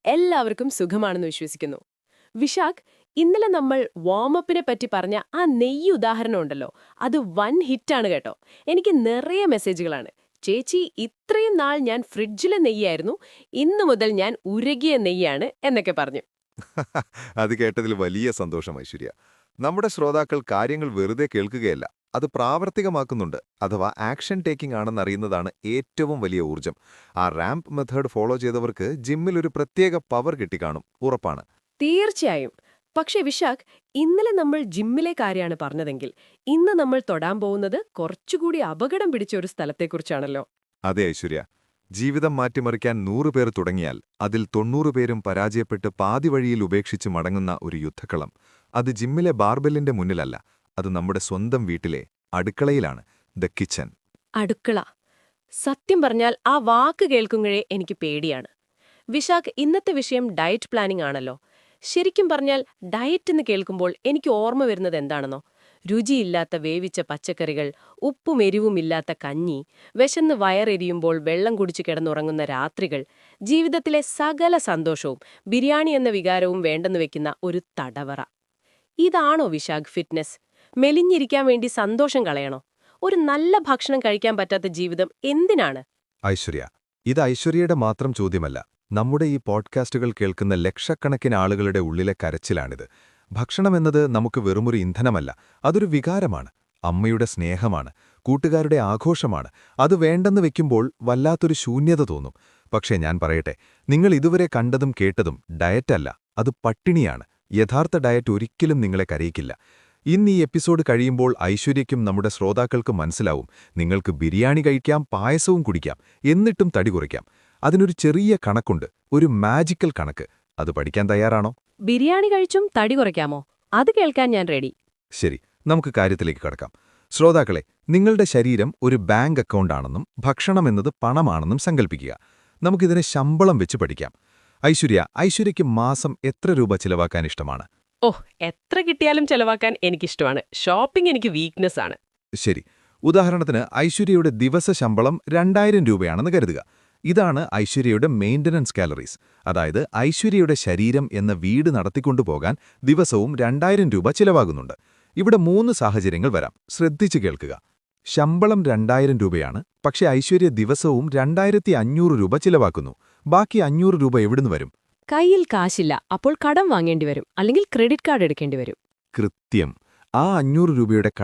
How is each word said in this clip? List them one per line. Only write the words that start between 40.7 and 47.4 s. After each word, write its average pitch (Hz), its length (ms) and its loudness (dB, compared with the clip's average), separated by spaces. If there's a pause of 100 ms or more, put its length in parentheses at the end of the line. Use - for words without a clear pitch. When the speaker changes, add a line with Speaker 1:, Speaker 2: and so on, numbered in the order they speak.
Speaker 2:
അതെ 95 240 0
ഐശ്വര്യ, 78 360 -6 (480)
ജീവിതം 139 440 -2
മാറ്റിമറിക്കാൻ 120 680 -2
നൂറ് 117 220 -2
പേർ 127 220 0
തുടങ്ങിയാൽ, 87 520 -4 (200)
അതിൽ 104 260 -2 (100)
തൊണ്ണൂറ് 123 300 0
പേരും 120 360 -2
പരാജയപ്പെട്ട് 104 640 -4
പാതി 113 400 -2
വഴിയിൽ 123 340 0
ഉപേക്ഷിച്ച് 98 460 -2
മടങ്ങുന്ന 90 540 -4